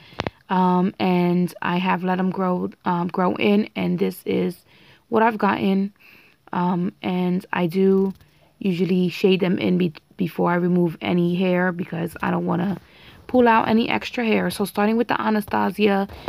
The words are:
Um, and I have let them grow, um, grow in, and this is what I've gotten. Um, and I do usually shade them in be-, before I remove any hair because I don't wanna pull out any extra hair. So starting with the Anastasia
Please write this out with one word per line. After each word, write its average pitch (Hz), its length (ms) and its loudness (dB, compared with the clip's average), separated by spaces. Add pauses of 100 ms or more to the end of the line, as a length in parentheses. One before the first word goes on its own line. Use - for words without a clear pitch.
(500)
Um, 180 500 2
and 180 520 2 (100)
I 175 160 -2
have 185 260 -2
let 185 140 -2
them 185 120 0
grow, 185 400 -2 (160)
um, 175 220 -2
grow 180 280 0
in, 208 400 2
and 180 220 -2
this 190 280 -4
is 185 320 -2 (520)
what 220 140 2
I've 220 160 0
gotten. 196 540 0 (580)
Um, 180 500 -2
and 180 420 -2 (100)
I 180 120 0
do 190 480 2 (460)
usually 180 500 0
shade 185 320 2
them 185 180 0
in 180 180 2
be-, 175 140 0 (240)
before 175 340 -2
I 175 60 2
remove 175 460 0
any 175 340 0
hair 180 380 0
because 170 480 -8
I 180 100 -2
don't 175 140 -2
wanna 175 340 -2 (480)
pull 247 180 4
out 226 220 4
any 226 220 2
extra - 340 -4
hair. 202 280 0
So 208 120 -4
starting 208 320 0
with 240 140 0
the - 100 0
Anastasia 208 880 0 (220)